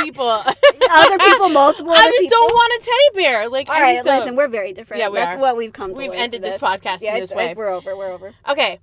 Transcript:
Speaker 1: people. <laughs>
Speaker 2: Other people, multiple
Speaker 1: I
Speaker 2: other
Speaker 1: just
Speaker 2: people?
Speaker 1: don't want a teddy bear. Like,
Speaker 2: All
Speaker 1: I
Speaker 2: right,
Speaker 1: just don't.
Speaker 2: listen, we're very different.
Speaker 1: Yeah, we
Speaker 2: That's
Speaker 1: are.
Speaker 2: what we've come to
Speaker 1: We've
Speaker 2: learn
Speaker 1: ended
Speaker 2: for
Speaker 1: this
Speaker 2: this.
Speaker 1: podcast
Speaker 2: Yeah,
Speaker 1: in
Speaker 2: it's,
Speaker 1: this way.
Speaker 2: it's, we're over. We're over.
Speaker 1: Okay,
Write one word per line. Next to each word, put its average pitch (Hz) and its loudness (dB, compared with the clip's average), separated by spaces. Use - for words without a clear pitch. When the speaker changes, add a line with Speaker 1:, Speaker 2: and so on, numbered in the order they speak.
Speaker 1:
people. 285 -6
<laughs> 262 2
Speaker 2:
Other 349 4
people, 403 4
multiple 302 2
Speaker 1:
I 330 6
Speaker 2:
other 320 8
Speaker 1:
just 466 2
Speaker 2:
people? 415 2
Speaker 1:
don't 466 4
want 466 2
a - -18
teddy 480 2
bear. 233 0
Like, 262 -6
Speaker 2:
All 302 -2
Speaker 1:
I 302 0
Speaker 2:
right, 262 4
Speaker 1:
just 247 -4
don't. 269 2
Speaker 2:
listen, 240 -4
we're 285 0
very 202 -8
different. 214 -12
Speaker 1:
Yeah, 214 -2
we 202 -6
Speaker 2:
That's 180 -4
Speaker 1:
are. 277 -12
Speaker 2:
what 262 0
we've 226 -8
come 196 -12
to - -14
Speaker 1:
We've 269 -10
Speaker 2:
learn - -8
Speaker 1:
ended 240 -6
Speaker 2:
for 190 -8
Speaker 1:
this - -8
Speaker 2:
this. 277 -2
Speaker 1:
podcast 190 -6
Speaker 2:
Yeah, 214 -8
Speaker 1:
in 202 -6
Speaker 2:
it's, 185 -14
Speaker 1:
this 190 -10
way. 208 -4
Speaker 2:
it's, 180 -14
we're 214 -8
over. 185 -10
We're 196 -10
over. 185 -18
Speaker 1:
Okay, 269 -4